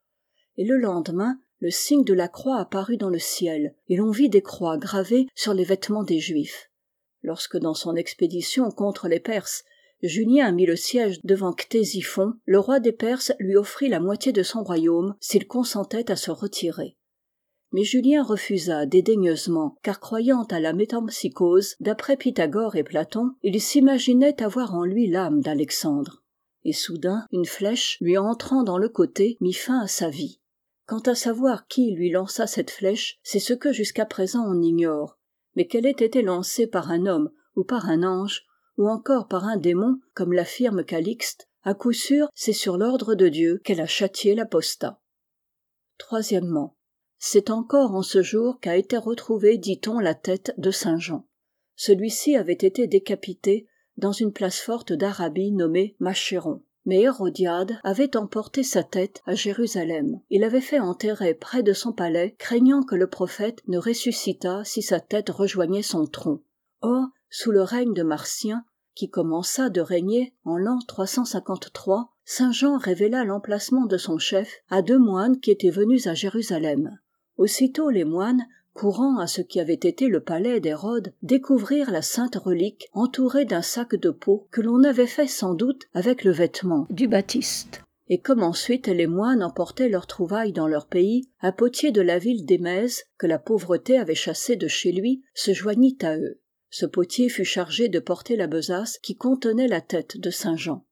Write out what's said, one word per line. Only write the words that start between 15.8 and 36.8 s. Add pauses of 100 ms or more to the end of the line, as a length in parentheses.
à
se
retirer. (760)
Mais
Julien
refusa
dédaigneusement,
car
croyant
à
la
métempsycose,
d'après
Pythagore
et
Platon, (120)
il
s'imaginait
avoir
en
lui
l'âme
d'Alexandre. (400)
Et
soudain,
une
flèche,
lui
entrant
dans
le
côté,
mit
fin
à
sa
vie. (480)
Quant
à
savoir
qui
lui
lança
cette
flèche,
c'est
ce
que
jusqu'à
présent
on
ignore. (360)
Mais
qu'elle
ait
été
lancée
par